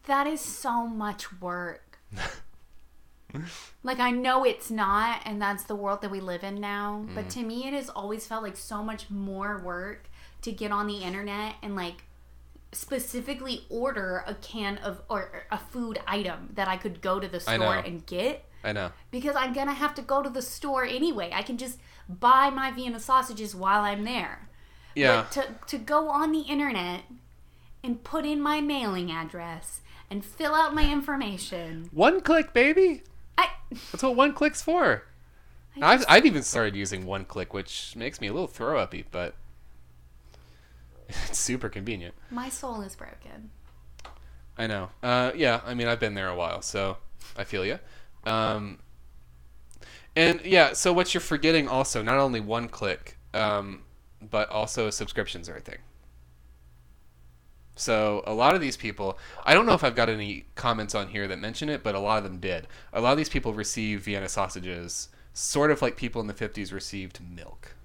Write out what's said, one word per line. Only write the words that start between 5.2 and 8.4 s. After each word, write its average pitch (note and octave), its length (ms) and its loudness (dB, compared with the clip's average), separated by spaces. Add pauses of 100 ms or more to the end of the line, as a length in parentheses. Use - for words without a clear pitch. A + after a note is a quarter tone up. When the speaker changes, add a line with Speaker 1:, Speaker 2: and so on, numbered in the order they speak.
Speaker 1:
and G#3 160 -4
that's G3+ 220 -2
the G#3+ 140 -6
world G3+ 260 -2
that G#3 80 -4
we G3 100 -6
live F3+ 220 -6
in G3 180 -8
now. G#3 540 -4
But G#3+ 120 -6
Speaker 2:
Mm. - 40 -10
Speaker 1:
to B3 140 -6
me, A#3+ 240 -6
it C4+ 60 -6
has C4+ 140 -6
always G#3+ 380 -8
felt A3 160 -6